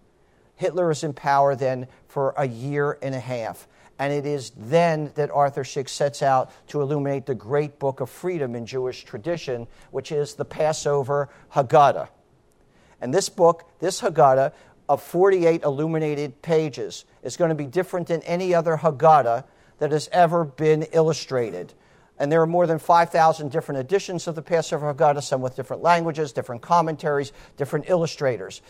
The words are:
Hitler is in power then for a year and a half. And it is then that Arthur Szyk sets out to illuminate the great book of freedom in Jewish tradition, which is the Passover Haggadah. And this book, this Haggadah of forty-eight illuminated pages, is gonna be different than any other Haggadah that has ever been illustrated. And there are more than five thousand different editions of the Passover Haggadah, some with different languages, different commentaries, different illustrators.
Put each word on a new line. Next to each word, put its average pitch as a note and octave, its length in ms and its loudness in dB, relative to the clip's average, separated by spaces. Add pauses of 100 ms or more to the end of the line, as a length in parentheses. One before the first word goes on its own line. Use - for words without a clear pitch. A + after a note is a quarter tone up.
(560)
Hitler F3 340 -2
is D3+ 140 -4
in D3 80 -4
power C#3 420 2
then B2+ 320 -4 (220)
for C3+ 280 -2
a D3 80 -2
year C#3+ 560 -4
and C3+ 140 -6
a B2+ 60 -8
half. A#2 480 -10 (320)
And C#3+ 120 -2
it C#3+ 140 -4
is C#3+ 300 -6
then D#3 580 0
that D3 160 -2
Arthur C#3+ 320 0
Szyk C3 260 -8
sets - 320 -4
out C3+ 300 2 (160)
to D3 160 -4
illuminate C#3 440 -2
the C3+ 80 -4
great A#2 440 -4
book C3+ 220 -4
of B2 100 -8
freedom D3 460 -6
in A#2 100 -10
Jewish B2+ 380 -6
tradition, B2 640 -8 (240)
which - 180 -8
is D3 240 -4
the C#3+ 100 -6
Passover C#3+ 840 -2 (260)
Haggadah. C3+ 540 6 (920)
And B2 140 -4
this F#3 140 0
book, E3+ 500 2
this F#3 220 -4
Haggadah D3 520 4 (360)
of C#3+ 120 2
forty-eight E3+ 640 4
illuminated D3+ 800 -4
pages, D3+ 640 -2 (180)
is B2 140 -10
gonna E3 180 2
be D3 120 -6
different F3 420 -4
than E3 140 -2
any F3+ 300 -2
other E3 260 2
Haggadah C#3 680 4 (340)
that D3 140 -2
has D3+ 180 -2
ever E3+ 340 4
been D#3 460 0
illustrated. B2+ 840 -2 (460)
And C#3+ 140 -2
there E3 100 4
are D#3+ 60 2
more F3 180 2
than D#3+ 140 0
five E3+ 300 4
thousand D#3+ 420 2
different D3 280 -4
editions F3+ 460 -2
of E3 80 -4
the D#3 80 -10
Passover D3+ 500 -2
Haggadah, C#3+ 300 2
some C3 180 -4
with B2+ 140 -4
different B2+ 280 -8
languages, D#3+ 500 2
different A#2+ 300 -8
commentaries, D#3 680 0 (260)
different C#3+ 320 -4
illustrators. C3+ 800 -2